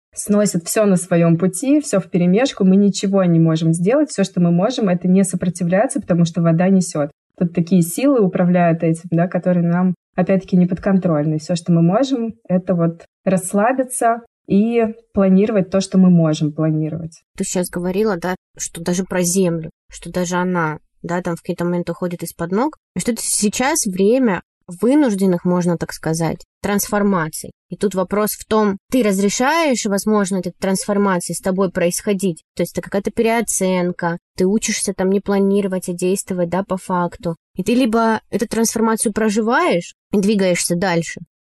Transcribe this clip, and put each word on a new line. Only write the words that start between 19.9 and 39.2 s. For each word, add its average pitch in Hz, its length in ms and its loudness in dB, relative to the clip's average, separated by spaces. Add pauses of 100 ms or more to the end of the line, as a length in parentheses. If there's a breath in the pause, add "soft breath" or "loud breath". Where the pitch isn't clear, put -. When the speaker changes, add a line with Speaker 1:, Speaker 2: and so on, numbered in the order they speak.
Speaker 2:
даже 180 240 -4
она, 175 440 -2 (220)
да, 170 200 -4
там 170 140 -4
в - 60 -12
какие-то 175 220 -6
моменты 175 300 -2
уходит 175 300 -8
из-под 170 280 -8
ног, 254 260 -2 (180)
и 185 40 -4
что 240 140 -2
это 220 100 -8
сейчас 254 640 -2
время 202 560 2 (280)
вынужденных, 196 760 2
можно 175 320 0
так - 160 -8
сказать, 165 520 -4 (160)
трансформаций. 202 880 -2 (180)
И 180 60 -12
тут 202 200 -2
вопрос 196 360 -2
в - 140 -14
том, 214 320 0 (140)
ты 254 120 2
разрешаешь, 240 840 0
возможно, 202 520 0
этой 180 220 -6
трансформации 190 720 -2
с - 80 -8
тобой 190 300 -2
происходить? 180 720 -2 (120)
То 175 80 -2
есть - 100 -6
это 175 80 -4
какая-то 208 300 -4
переоценка, 185 1080 -2 (200)
ты 190 80 2
учишься 202 480 -2
там 185 160 -2
не 202 100 0
планировать, 196 720 -2
а 180 40 -6
действовать, 180 560 -4
да, 180 140 -2
по 190 140 -6
факту. 175 580 -6 (200)
И 185 80 -6
ты 220 100 0
либо 226 560 2
эту 208 180 -4
трансформацию 226 640 0
проживаешь 220 840 0 (180)